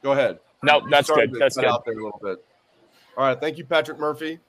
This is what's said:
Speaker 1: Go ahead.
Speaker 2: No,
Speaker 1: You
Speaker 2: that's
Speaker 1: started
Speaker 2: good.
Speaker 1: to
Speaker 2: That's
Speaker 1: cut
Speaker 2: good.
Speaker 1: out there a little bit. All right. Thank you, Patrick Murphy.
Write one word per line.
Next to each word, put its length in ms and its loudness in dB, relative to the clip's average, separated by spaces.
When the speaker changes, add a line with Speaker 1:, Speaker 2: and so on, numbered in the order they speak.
Speaker 1:
Go 100 0
ahead. 260 2
Speaker 2:
No, 180 4
Speaker 1:
You 100 -6
Speaker 2:
that's 160 4
Speaker 1:
started 240 2
Speaker 2:
good. 40 -10
Speaker 1:
to 60 -8
Speaker 2:
That's 160 2
Speaker 1:
cut 60 -2
Speaker 2:
good. 80 2
Speaker 1:
out 140 -2
there 100 -6
a 80 -10
little 200 -12
bit. 220 -8
All 80 0
right. 140 0
Thank 200 -6
you, 60 -14
Patrick 340 -2
Murphy. 400 -6